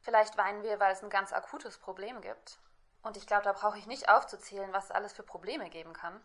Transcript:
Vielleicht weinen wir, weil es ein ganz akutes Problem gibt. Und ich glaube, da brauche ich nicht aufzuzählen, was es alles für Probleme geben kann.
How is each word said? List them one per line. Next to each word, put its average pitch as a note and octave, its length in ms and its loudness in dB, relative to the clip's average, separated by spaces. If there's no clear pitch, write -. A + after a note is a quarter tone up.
Vielleicht G#3+ 360 4
weinen G#3 260 0
wir, G#3+ 160 -2
weil G3 120 6
es F#3+ 120 -4
ein G#3 60 -10
ganz G3 220 0
akutes - 460 -8
Problem G3 440 -10
gibt. - 360 -14
Und A2 120 -8
ich G3 120 -14
glaube, G#3 160 4
da G3+ 100 2
brauche G#3 240 0
ich G#3 100 -14
nicht - 220 -2
aufzuzählen, G3 640 4
was F#3+ 120 -2
es - 60 -14
alles G3+ 220 -4
für G#3 100 -16
Probleme F#3 460 -8
geben E3 240 -14
kann. F3 320 -12